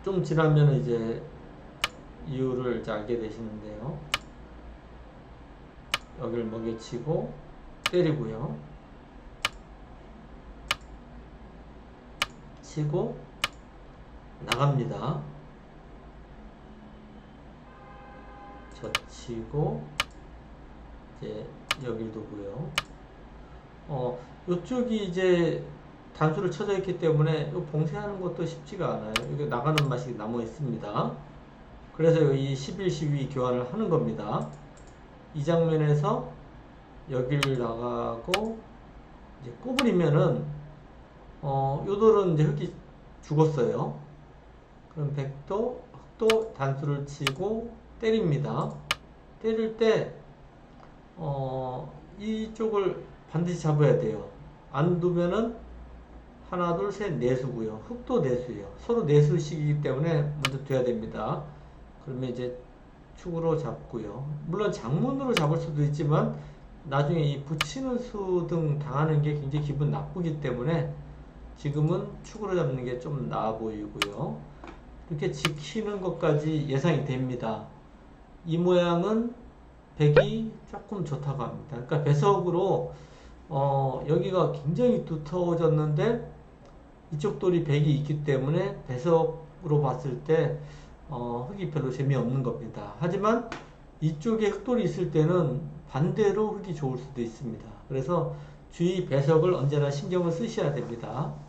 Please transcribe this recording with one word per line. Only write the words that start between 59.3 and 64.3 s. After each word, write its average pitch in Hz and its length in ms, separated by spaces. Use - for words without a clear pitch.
때문에 147 400
먼저 131 420
둬야 131 200
됩니다. 110 600
그러면 127 240
이제 123 280
축으로 165 400
잡고요. 113 680